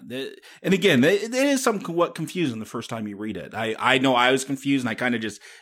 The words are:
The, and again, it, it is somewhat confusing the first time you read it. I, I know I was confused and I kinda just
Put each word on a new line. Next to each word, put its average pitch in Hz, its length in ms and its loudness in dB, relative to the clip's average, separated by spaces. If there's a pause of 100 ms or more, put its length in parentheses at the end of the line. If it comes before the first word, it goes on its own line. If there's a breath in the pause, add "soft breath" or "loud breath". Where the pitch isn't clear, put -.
The, 131 300 -10 (260 loud breath)
and 180 120 2
again, 175 280 4
it, 175 200 4
it 226 120 -8
is 269 280 2
somewhat 175 520 0
confusing 151 440 -4
the 107 80 -10
first - 240 -10
time 110 180 -6
you 101 80 -10
read 104 200 -8
it. 76 180 -12
I, 113 240 -4
I 127 200 4
know 131 160 4
I 123 160 6
was 135 140 2
confused 139 400 -2
and 117 60 -2
I 110 40 -4
kinda 120 240 -2
just 110 220 -8 (220 loud breath)